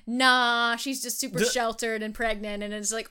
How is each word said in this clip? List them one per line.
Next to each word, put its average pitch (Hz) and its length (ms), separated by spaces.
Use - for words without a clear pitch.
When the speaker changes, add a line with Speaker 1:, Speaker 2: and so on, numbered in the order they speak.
Speaker 1:
"Nah, 240 720
she's 262 260
just - 180
super 240 200
Speaker 2:
Duh. 233 100
Speaker 1:
sheltered 226 540
and 214 100
pregnant," 208 480
and 208 100
it's 208 220
like, 226 180